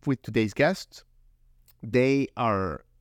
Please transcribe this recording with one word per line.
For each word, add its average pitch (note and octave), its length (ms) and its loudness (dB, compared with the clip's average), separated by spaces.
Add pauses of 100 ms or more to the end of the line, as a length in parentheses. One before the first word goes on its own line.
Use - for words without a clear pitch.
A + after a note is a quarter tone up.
with C3+ 160 -2
today's A2 320 0
guests. - 500 -2 (800)
They B2+ 460 2 (100)
are G2 460 -2 (160)